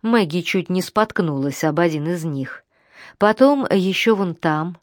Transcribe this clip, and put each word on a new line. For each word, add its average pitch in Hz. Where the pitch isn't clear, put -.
Мэгги 202
чуть 175
не 185
споткнулась 160
об 156
один 156
из 170
них. 139
«Потом 262
еще 196
вон 190
там». 165